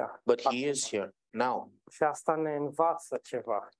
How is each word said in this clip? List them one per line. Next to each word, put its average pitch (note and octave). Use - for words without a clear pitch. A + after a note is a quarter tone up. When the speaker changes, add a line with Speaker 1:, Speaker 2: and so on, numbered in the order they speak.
Speaker 1:
But A#2+
he -
Speaker 2:
Acum. B2
Speaker 1:
is C#3
here G2
now. A2+
Speaker 2:
Și -
asta D#3
ne D#3
învață D3
ceva. A2